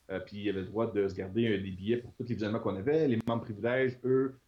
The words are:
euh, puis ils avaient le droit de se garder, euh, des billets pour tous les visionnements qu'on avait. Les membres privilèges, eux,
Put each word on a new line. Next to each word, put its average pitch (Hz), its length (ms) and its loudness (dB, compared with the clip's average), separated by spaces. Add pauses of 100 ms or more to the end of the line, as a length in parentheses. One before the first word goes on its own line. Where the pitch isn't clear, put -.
euh, 92 120 -4
puis 101 220 -10
ils 104 60 2
avaient 95 120 0
le 90 60 -6
droit 113 220 0
de 101 200 2
se 90 40 -4
garder, 95 360 0
euh, 95 120 2
des 95 100 -6
billets 101 260 -2
pour - 160 -10
tous 117 100 -8
les 113 120 -4
visionnements 107 260 -2
qu'on 98 160 -2
avait. 147 320 2
Les 113 180 2
membres 117 160 0
privilèges, 123 600 0
eux, 131 420 2